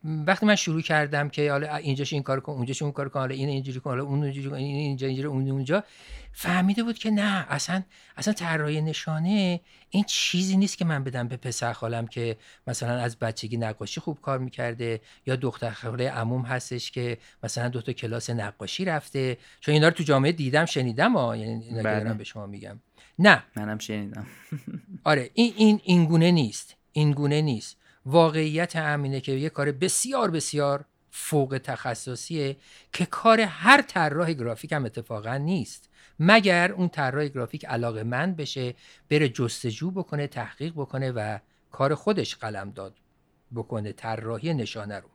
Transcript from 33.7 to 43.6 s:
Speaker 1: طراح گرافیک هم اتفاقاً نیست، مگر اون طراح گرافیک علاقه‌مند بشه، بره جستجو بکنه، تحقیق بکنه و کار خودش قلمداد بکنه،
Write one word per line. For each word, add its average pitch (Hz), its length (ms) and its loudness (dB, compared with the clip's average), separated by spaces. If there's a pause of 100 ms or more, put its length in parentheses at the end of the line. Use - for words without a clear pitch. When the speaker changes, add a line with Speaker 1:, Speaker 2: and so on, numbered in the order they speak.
Speaker 1:
طراح 165 520 0
گرافیک 120 380 -6
هم 143 140 -2
اتفاقاً 113 520 -6
نیست، 151 520 -4 (300)
مگر 185 520 6
اون 180 180 0
طراح 143 380 -2
گرافیک 135 380 -6
علاقه‌مند 120 720 -2
بشه، 131 380 -6 (360)
بره 147 200 4
جستجو 120 600 -4
بکنه، 151 360 -6
تحقیق 139 480 -8
بکنه 131 360 -4
و 107 260 -4 (340)
کار 143 240 2
خودش 185 400 -2
قلمداد 98 600 -10 (580)
بکنه، 107 380 -6